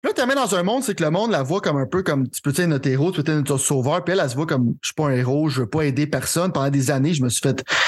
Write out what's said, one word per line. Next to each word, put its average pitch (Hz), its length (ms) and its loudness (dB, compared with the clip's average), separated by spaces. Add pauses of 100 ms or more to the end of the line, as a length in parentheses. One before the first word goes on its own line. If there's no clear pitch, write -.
Puis 285 100 -2
là, 415 40 -2
t'amènes 269 220 2
dans 240 180 0
un 180 80 2
monde, 226 220 0
c'est 202 100 -2
que 165 80 -2
le 156 80 2
monde 208 220 0
la 151 100 2
voit 160 180 -2
comme 165 160 0
un 135 100 0
peu 185 180 -2
comme, 135 240 0
tu - 120 -10
peux, 143 120 -2
tu 180 100 0
sais, 180 60 2
notre 143 200 0
héros, 135 220 2
tu 185 100 -4
peux 151 120 0
être 156 40 2
notre 143 220 0
sauveur, 147 460 0
puis - 80 0
elle, 190 100 2
elle 139 80 0
se 117 60 -6
voit 156 100 -2
comme, « 127 340 0
Je - 80 -8
suis - 60 -10
pas 151 120 0
un 143 40 2
héros, 131 380 0
je 131 140 -2
veux 113 60 -4
pas 156 140 0
aider 143 240 0
personne. » 156 480 -2
Pendant 143 160 0
des 139 220 2
années, 139 220 2
je 143 100 0
me 123 40 2
suis - 120 -2
fait 131 240 0 (240)